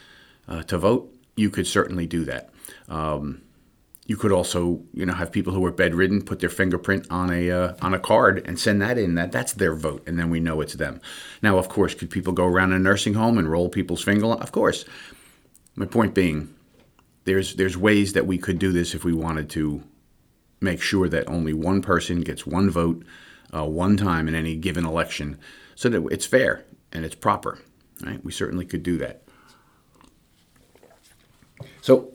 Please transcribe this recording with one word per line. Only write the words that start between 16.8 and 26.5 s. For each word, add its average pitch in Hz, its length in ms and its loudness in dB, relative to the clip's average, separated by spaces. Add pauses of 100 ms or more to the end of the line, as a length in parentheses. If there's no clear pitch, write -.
there's, 95 320 -2
there's 92 220 0
ways 101 340 4
that 92 160 0
we 92 100 0
could 90 220 -4
do 95 140 2
this 87 200 0
if 80 120 -6
we 85 80 2
wanted 80 380 -4
to 76 300 -4 (800)
make 90 220 -2
sure 92 260 2
that 80 220 -2
only 78 240 -2
one 87 280 0
person 87 380 0
gets 78 260 -6
one 92 240 2
vote, 85 360 0 (500)
uh, 78 100 -4
one 87 300 2
time 85 320 2
in 80 80 -2
any 80 220 -2
given 85 280 -2
election, 78 520 -4 (380)
so - 120 0
that 95 200 0
it's - 180 -4
fair - 400 0 (260)